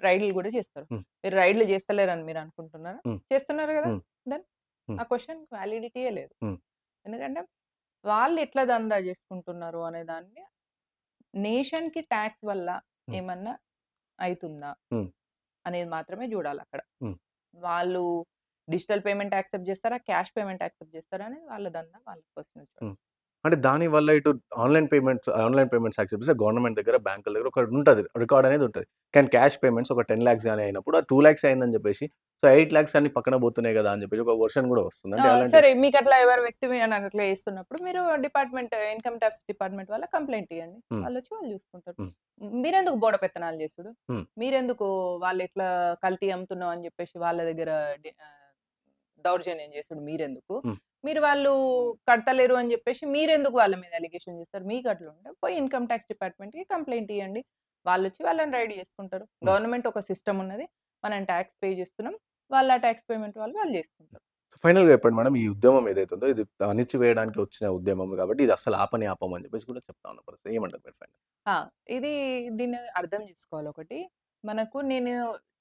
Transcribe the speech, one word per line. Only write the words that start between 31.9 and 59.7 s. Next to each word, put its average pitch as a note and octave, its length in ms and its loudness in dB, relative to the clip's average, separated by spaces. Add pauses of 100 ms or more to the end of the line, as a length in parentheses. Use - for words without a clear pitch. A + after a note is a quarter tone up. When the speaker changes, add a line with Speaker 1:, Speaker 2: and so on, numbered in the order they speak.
Speaker 2:
so, D3 40 8
ఎయిట్ D3+ 260 8
లాఖ్స్ D3+ 220 4
అన్ని D3 160 4
పక్కన C3 280 0
పోతున్నాయి A#2 360 0
కదా! G#2 140 2
అని G2+ 120 -2
చెప్పేసి G#2 220 -4
ఒక A#2 120 2
వెర్షన్ A2+ 320 2
కూడా A#2+ 160 2
వస్తుంది. - 300 -8
Speaker 1:
ఆ! - 20 -2
Speaker 2:
అంటే C4+ 120 4
అలాంటి - 240 6
Speaker 1:
సరే D4 240 10
మీకు C#4 220 4
అట్లా C4+ 220 6
ఎవరు B3 220 6
వ్యక్తి A#3+ 240 -4
మీ B3 140 -2
అని A3 180 2
అట్లా G3+ 260 -4
చేస్తున్నప్పుడు F#3+ 580 -6
మీరు F4+ 200 -4 (180)
డిపార్ట్‌మెంట్, C4 540 -4 (140)
ఇన్కమ్ A3+ 320 -6
టాక్స్ A3 280 -2
డిపార్ట్‌మెంట్ G3 420 -8
వాళ్ళకి A#3+ 220 -8
కంప్లెయింట్ C4+ 400 -6
ఇయ్యండి. E3+ 340 -12
Speaker 2:
హ్మ్. A2 160 -6
Speaker 1:
వాళ్ళు B3 160 -6
వచ్చి B3+ 140 -12
వాళ్ళు G#4 180 -10
చూసుకుంటారు. F3+ 480 -16
Speaker 2:
హ్మ్. F2+ 140 -12 (460)
Speaker 1:
మీరెందుకు E4 420 0
బోడ G#3+ 180 2
పెత్తనాలు E3+ 420 -6
చేసుడు? E3+ 300 -10 (180)
Speaker 2:
హ్మ్. A2+ 160 -6 (140)
Speaker 1:
మీరెందుకు B3 500 -2 (340)
వాళ్ళు F#3 220 -2
ఎట్లా F#3 240 -6 (340)
కల్తీ F#3+ 280 -2
అమ్ముతున్నావు F3+ 420 -6
అని E3+ 140 -10
చెప్పేసి E3+ 340 -12
వాళ్ళ E3+ 260 -2
దగ్గర E3 240 -6 (280)
డి-, D3+ 220 -20
ఆహ్, D3 300 -20 (760)
దౌర్జన్యం E3+ 460 -4
చేసుడు D3 320 -12
మీరెందుకు? D#3 580 -8
Speaker 2:
హ్మ్. A2 180 -6 (240)
Speaker 1:
మీరు D4+ 180 -2
వాళ్ళు C#4+ 300 2 (520)
కడతలేరు B3 520 4
అని A#3+ 160 -2
చెప్పేసి A#3+ 380 -4
మీరెందుకు C#4+ 460 2
వాళ్ళ G3+ 200 4
మీద F3 200 -16
అలిగేషన్ E3+ 420 -12
చేస్తారు? F#3 280 -14
మీకు B3 240 -6
అట్లా E3+ 200 -6
ఉంటే F3 280 -20
పోయి - 200 -4
ఇన్కమ్ C4 300 -4
టాక్స్ A#3 220 -6
డిపార్ట్‌మెంట్‌కి G#3 580 -12
కంప్లెయింట్ A#3+ 440 -6
ఇయ్యండి. G3+ 300 -8 (440)
వాళ్ళు F#3 200 0
వచ్చి F#3+ 180 -8
వాళ్ళని D#4+ 300 0
రైడ్ A#3 220 -4
చేసుకుంటారు. F#3+ 520 -12
Speaker 2:
హ్మ్. - 180 -14
Speaker 1:
గవర్నమెంట్ A3+ 420 0